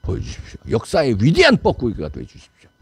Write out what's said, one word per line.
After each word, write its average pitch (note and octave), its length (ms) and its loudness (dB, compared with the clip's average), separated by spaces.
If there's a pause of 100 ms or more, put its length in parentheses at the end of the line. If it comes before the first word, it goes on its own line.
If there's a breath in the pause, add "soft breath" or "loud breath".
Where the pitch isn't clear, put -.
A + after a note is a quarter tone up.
보여주십시오. - 580 -8 (100)
역사의 B2+ 520 0
위대한 A3 360 6
뻐꾸기가 F2+ 520 -2
돼주십시오. - 600 -16 (120)